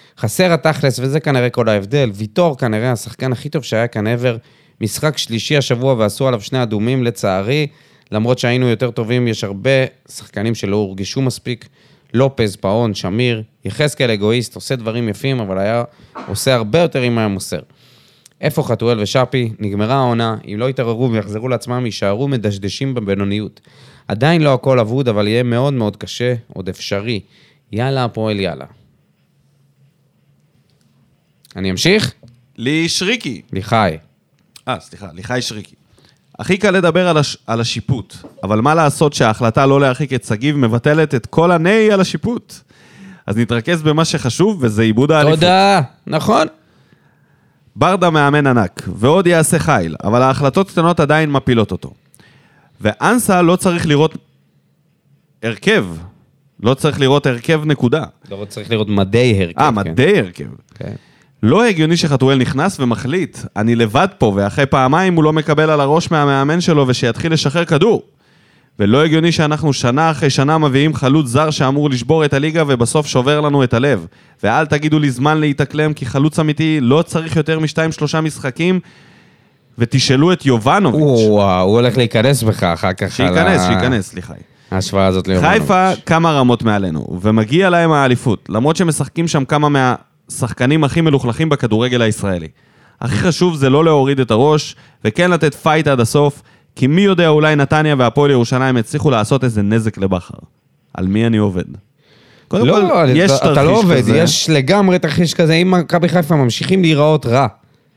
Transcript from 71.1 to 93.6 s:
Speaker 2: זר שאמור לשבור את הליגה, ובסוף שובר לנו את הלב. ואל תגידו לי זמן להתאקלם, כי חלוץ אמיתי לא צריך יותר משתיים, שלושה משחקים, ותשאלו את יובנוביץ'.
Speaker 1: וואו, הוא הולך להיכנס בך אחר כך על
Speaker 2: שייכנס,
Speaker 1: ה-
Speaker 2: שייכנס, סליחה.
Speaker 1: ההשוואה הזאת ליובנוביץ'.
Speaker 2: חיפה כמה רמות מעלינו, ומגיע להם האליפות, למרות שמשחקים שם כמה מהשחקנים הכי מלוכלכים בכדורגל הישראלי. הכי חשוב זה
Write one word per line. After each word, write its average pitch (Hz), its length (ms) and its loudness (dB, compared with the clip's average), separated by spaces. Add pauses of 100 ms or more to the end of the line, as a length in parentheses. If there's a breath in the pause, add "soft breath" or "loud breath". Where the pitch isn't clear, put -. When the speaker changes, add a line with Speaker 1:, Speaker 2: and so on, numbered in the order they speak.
Speaker 2:
זר 147 220 0
שאמור 147 400 0
לשבור 135 360 0
את 143 80 0
הליגה, 156 340 0
ובסוף 139 400 0
שובר 143 340 0
לנו 143 220 2
את 120 100 -2
הלב. 117 320 0 (380 soft breath)
ואל 123 220 2
תגידו 151 340 2
לי 147 120 2
זמן 143 280 2
להתאקלם, 151 540 0
כי 147 120 -8
חלוץ 143 340 0
אמיתי 156 420 0
לא 131 200 4
צריך 160 340 -4
יותר 160 240 0
משתיים, 160 320 -2
שלושה 151 300 -4
משחקים, 160 580 -2 (1000 soft breath)
ותשאלו 131 560 2
את - 120 -4
יובנוביץ'. 135 560 2
Speaker 1:
וואו, 104 680 4
הוא 104 120 2
הולך 120 180 0
להיכנס 120 460 2
בך 104 200 -2
אחר 90 300 -2
כך - 100 -6
על 92 60 -4
Speaker 2:
שייכנס, 90 520 0
Speaker 1:
ה- 90 60 2
Speaker 2:
שייכנס, 92 420 0
סליחה. - 240 -12 (380 soft breath)
Speaker 1:
ההשוואה 95 340 0
הזאת 92 220 0
ליובנוביץ'. 147 340 2
Speaker 2:
חיפה 185 280 2 (160)
כמה 165 260 2
רמות 123 320 2
מעלינו, 90 580 -2
ומגיע 113 480 2
להם 170 220 2
האליפות, 131 580 0
למרות 135 260 0
שמשחקים 165 520 -2
שם 143 180 -2
כמה 151 240 0
מהשחקנים 131 1120 -2
הכי 147 180 0
מלוכלכים 151 480 0
בכדורגל 123 520 0
הישראלי. 98 460 -2 (540 soft breath)
הכי 120 140 -4
חשוב 175 400 0
זה 135 140 2